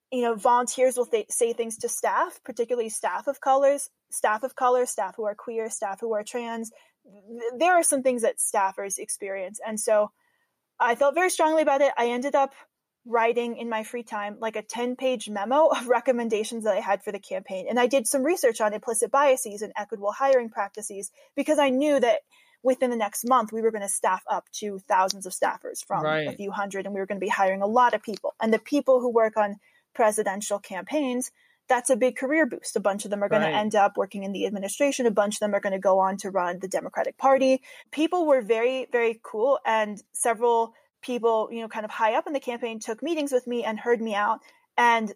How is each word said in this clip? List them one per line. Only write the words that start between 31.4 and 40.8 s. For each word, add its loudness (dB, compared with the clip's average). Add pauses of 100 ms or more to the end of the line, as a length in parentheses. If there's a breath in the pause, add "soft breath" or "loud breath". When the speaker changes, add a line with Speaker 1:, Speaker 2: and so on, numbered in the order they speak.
Speaker 1:
that's 2
a 4
big 2
career 2
boost. -4
A -2
bunch -2
of -10
them -2
are -2
gonna 4
Speaker 2:
Right. 0
Speaker 1:
end 0
up 4
working -4
in -6
the -4
administration. 0
A 2
bunch 2
of -10
them 0
are 0
gonna -2
go 4
on 2
to -8
run -2
the -8
Democratic -4
Party. 4 (300 loud breath)
People 0
were 4
very, 0
very 0
cool. 0
And -2 (100)
several 0 (280 soft breath)